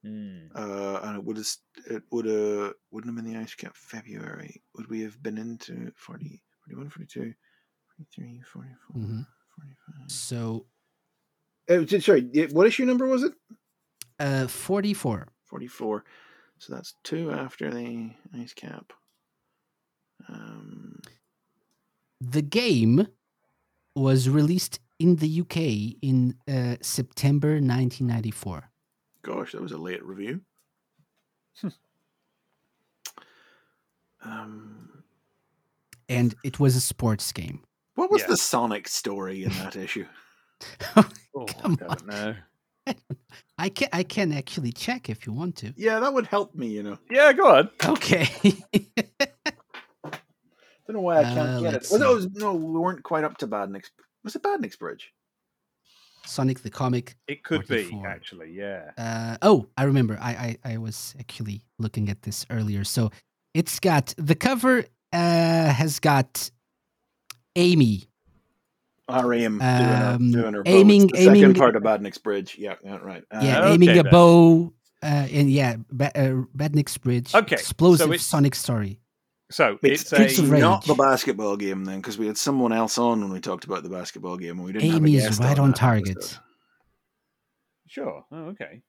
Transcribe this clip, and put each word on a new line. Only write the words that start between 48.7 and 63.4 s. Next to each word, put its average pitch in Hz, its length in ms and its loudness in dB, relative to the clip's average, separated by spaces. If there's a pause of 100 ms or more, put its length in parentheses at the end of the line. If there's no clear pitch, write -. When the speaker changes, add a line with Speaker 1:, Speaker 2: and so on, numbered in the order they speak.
Speaker 2:
Don't 214 120 -10
know 196 40 -4
why 175 180 4
I 151 40 6
can't 123 160 0
Speaker 3:
Uh, 127 220 -2
Speaker 2:
get 160 80 -2
it. - 40 -4
Speaker 3:
let's - 180 -6
Speaker 2:
Well, 214 100 4
no, 294 60 2
Speaker 3:
see. 254 40 6
Speaker 2:
it 240 40 6
was, 196 280 -6
no, 202 100 -2
we 160 260 -4
weren't 175 240 -4
quite 156 200 -4
up - 160 -6
to 131 80 -8
Badnix. 98 420 -8 (340)
Was 214 120 -14
it - 80 -12
Badnix 392 340 -6
Bridge? - 340 -14 (1120)
Speaker 3:
Sonic 131 360 -4
the 107 80 -10
Comic. 123 460 -6 (120)
Speaker 1:
It 143 160 -12
could 160 240 -4
be, 117 180 -2
Speaker 3:
forty-four. 98 220 -12
Speaker 1:
actually, 85 440 -18
yeah. 95 460 -12
Speaker 3:
Uh, 113 440 -8
oh, 175 260 4 (100)
I 131 60 -2
remember. 131 380 0
I, 117 440 -8
I, 117 80 -8
I 113 40 -8
was 113 420 -12
actually 107 440 -12 (160)
looking 107 300 -4
at 101 120 -8
this - 300 -10
earlier. 104 320 -4
So 110 280 -2 (440)